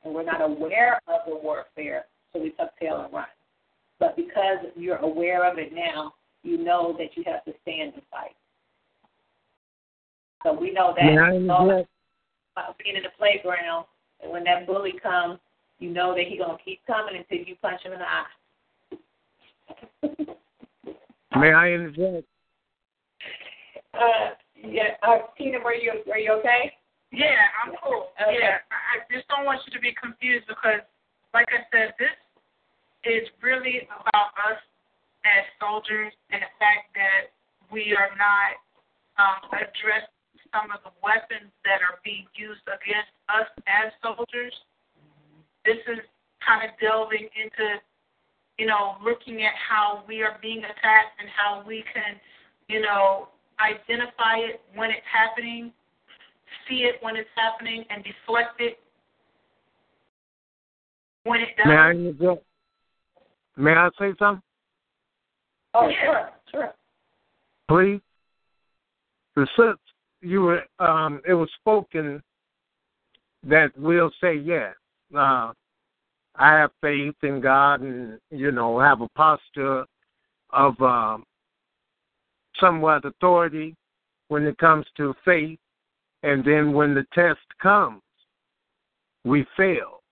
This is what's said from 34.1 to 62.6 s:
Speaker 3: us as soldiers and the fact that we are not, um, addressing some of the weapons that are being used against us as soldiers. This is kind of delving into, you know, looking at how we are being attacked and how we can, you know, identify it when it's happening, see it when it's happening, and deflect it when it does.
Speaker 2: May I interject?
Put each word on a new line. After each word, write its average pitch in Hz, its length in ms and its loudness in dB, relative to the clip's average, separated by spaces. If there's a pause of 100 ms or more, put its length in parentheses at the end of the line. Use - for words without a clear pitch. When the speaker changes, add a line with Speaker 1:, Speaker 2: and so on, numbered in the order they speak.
Speaker 3:
us 220 80 -6 (640)
as 208 200 4 (160)
soldiers 214 520 -6 (180)
and 202 120 -6
the - 160 -14
fact 208 360 0
that 196 360 0 (400)
we 214 240 -2
are 196 240 0
not, 202 400 2 (600)
um, 196 340 2
addressing - 640 -4 (380)
some 214 200 -4
of 202 100 -12
the 190 100 -20 (100)
weapons 214 500 -4 (120)
that 196 200 0
are 180 200 -4
being 202 300 -14
used 214 320 -16
against 202 460 -8 (160)
us 220 180 0 (200)
as 214 260 0 (100)
soldiers. 240 520 -8 (1120)
This 226 220 0
is 233 140 -8 (440)
kind 220 200 2
of 220 160 -12
delving 214 560 -2
into, 208 400 -6 (840)
you 220 80 -4
know, 202 380 -2
looking 226 400 -6
at 214 100 0
how 208 540 -2
we 220 140 -8
are 214 180 -4
being 220 240 -12
attacked 214 560 2
and 202 80 -16
how 202 380 -4
we 220 260 -12
can, 208 260 -8 (500)
you 220 120 -4
know, 196 480 2 (320)
identify 226 800 -2
it 226 240 -8 (120)
when 220 160 -6
it's - 200 -8
happening, 233 640 -2 (960)
see 254 200 -2
it 240 140 -2
when 226 140 -8
it's 220 180 -10
happening, 226 560 -4
and 202 140 -12
deflect 226 560 -4
it 233 180 -4 (2500)
when 233 160 0
it 233 160 -4
does. - 100 4
Speaker 2:
May 151 100 8
I 156 140 8
interject? 175 540 0 (1120)